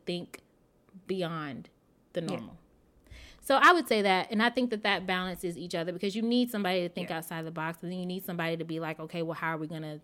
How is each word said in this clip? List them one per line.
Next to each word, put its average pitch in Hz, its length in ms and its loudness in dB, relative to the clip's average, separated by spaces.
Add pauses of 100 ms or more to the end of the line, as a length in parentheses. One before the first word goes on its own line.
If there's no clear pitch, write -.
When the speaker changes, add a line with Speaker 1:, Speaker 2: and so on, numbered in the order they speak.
Speaker 1:
think 175 340 -6 (640)
beyond 165 640 -4 (440)
the 175 80 -2
Speaker 2:
Yeah. 165 60 -4
Speaker 1:
normal. 165 300 -6 (840)
So 269 200 4
I 311 100 12
would 330 160 6
say 214 140 4
that, 185 280 4
and 220 140 2
I 240 60 6
think 247 220 0
that 214 120 -4
that 190 240 2
balances 185 500 -2
each 180 160 -8
other 170 200 -2
because 196 240 -2
you 226 40 -2
need 240 300 2
somebody 190 300 0
to 175 80 -2
think 180 200 -6
Speaker 2:
Yeah. 165 100 -2
Speaker 1:
outside 165 260 -6
the 160 60 -8
box, 165 300 -4
and 175 80 -6
then 185 100 -6
you 180 60 -4
need 180 200 -6
somebody 165 320 -2
to 165 80 -4
be 160 160 -4
like, 160 180 -6
"Okay, 165 220 -6
well, 165 140 -4
how 165 200 -2
are - 20 -4
we 156 100 -4
gonna 156 360 -8